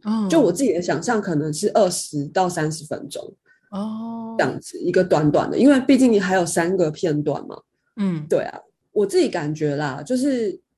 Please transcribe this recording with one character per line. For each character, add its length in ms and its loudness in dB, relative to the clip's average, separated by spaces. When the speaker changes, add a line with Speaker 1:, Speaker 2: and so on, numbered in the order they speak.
Speaker 1:
嗯。 240 -2
Speaker 2:
就 100 4
我 140 4
自 100 -2
己 120 2
的 80 -2
想 200 -2
象， 180 0
可 140 -2
能 180 -2
是 200 -2
二 160 4
十 380 -6
到 200 0
三 240 -2
十 140 -10
分 240 -10
钟。 160 -12
Speaker 1:
哦。 680 -8
Speaker 2:
这 60 2
样 160 -4
子， 180 -16
一 140 -4
个 100 4
短 280 2
短 200 2
的， 60 -4
因 100 6
为 140 8
毕 160 4
竟 160 6
你 80 4
还 140 0
有 100 2
三 320 0
个 140 2
片 320 -2
段 260 -4
嘛。 100 -14
Speaker 1:
嗯。 320 -2
Speaker 2:
对 120 2
啊， 200 -8
我 140 0
自 120 0
己 120 2
感 220 -4
觉 240 -2
啦， 260 -4
就 140 -4
是 400 -2